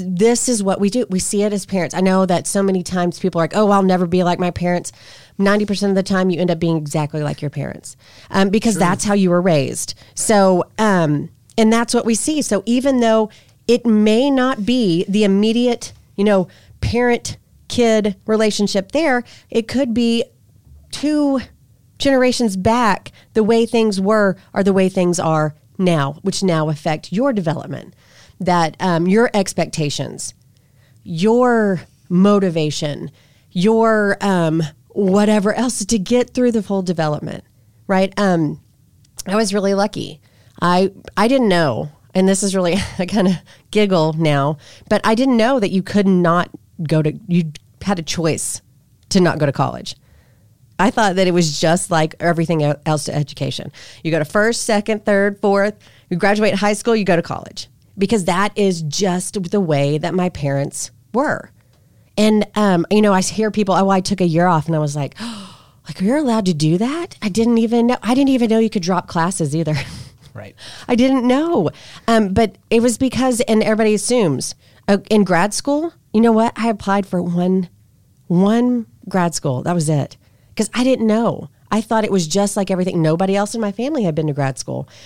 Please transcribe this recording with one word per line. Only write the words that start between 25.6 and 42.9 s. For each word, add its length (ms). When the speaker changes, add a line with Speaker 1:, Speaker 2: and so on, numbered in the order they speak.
Speaker 1:
now, 440
which 220
now 260
affect 420
your 220
development, 640
that, 400
um, 280
your 260
expectations, 1000
your 800
motivation, 1000
your, 720
um, 420
whatever 640
else 320
to 140
get 340
through 180
the 120
full 180
development, 640
right? 300
Um, 440
I 80
was 180
really 200
lucky. 480
I, 300
I 120
didn't 220
know, 400
and 140
this 160
is 120
really, 200
<laughs> 120